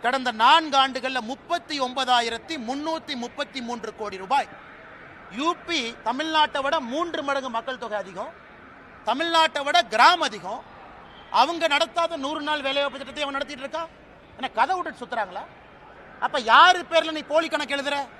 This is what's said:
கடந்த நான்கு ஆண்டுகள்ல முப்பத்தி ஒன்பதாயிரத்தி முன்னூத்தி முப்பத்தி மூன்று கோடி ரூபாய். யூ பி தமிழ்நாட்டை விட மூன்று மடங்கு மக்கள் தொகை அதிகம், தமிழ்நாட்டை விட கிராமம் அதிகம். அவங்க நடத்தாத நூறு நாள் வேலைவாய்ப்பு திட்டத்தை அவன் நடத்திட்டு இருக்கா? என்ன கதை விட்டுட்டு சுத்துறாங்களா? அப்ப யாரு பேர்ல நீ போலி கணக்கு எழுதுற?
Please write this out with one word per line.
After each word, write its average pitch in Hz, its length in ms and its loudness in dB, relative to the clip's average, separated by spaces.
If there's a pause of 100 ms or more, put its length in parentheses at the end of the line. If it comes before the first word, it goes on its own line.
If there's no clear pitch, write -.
கடந்த 254 300 0
நான்கு 277 460 4
ஆண்டுகள்ல 262 420 0
முப்பத்தி 277 600 -6
ஒன்பதாயிரத்தி 247 760 0 (120)
முன்னூத்தி 302 480 -6
முப்பத்தி 254 460 -8
மூன்று 233 340 -8
கோடி 202 220 -8
ரூபாய். 208 300 0 (840)
யூ 302 240 -2 (100)
பி 247 300 -4 (100)
தமிழ்நாட்டை 294 560 0
விட 294 180 0
மூன்று 302 440 -6
மடங்கு 269 260 -4
மக்கள் 233 280 -6
தொகை 214 200 -8
அதிகம், 190 340 -10 (760)
தமிழ்நாட்டை 320 580 2
விட 285 180 4
கிராமம் 269 400 6
அதிகம். 214 420 -6 (680)
அவங்க 311 360 2
நடத்தாத 330 500 0
நூறு 294 240 -4
நாள் 302 200 -4
வேலைவாய்ப்பு 277 360 -2
திட்டத்தை 285 260 -8
அவன் 277 140 -6
நடத்திட்டு 277 260 -8
இருக்கா? 320 240 -8 (460)
என்ன 247 160 -8
கதை 277 260 2
விட்டுட்டு 339 260 -8
சுத்துறாங்களா? 220 440 -6 (760)
அப்ப 262 200 -2
யாரு 302 500 8
பேர்ல 320 220 2
நீ 311 80 -4
போலி 311 280 0
கணக்கு 294 280 -4
எழுதுற? 285 320 -4 (120)